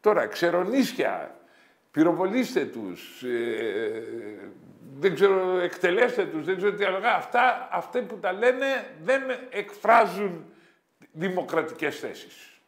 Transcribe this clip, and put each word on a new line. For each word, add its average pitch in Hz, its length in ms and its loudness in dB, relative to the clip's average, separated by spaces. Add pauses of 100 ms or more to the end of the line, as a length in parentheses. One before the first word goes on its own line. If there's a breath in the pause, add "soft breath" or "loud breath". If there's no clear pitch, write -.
Τώρα, 185 260 4
ξερονίσια, 175 1120 0 (520 soft breath)
πυροβολήστε 180 720 2
τους, 98 580 -10
ε, 113 800 -2 (960)
δεν 180 140 2
ξέρω, 185 440 4
εκτελέστε 185 680 0
τους, 151 200 -6
δεν 185 120 -2
ξέρω 185 180 0
τι 185 80 -2
άλλο. 185 140 0
Αυτά, 240 720 2
αυτά 185 300 -4
που 214 160 -10
τα 185 140 -2
λένε 247 720 0
δεν 262 180 2 (280)
εκφράζουν 202 960 2 (680 soft breath)
δημοκρατικές 160 880 -2
θέσεις. - 680 -14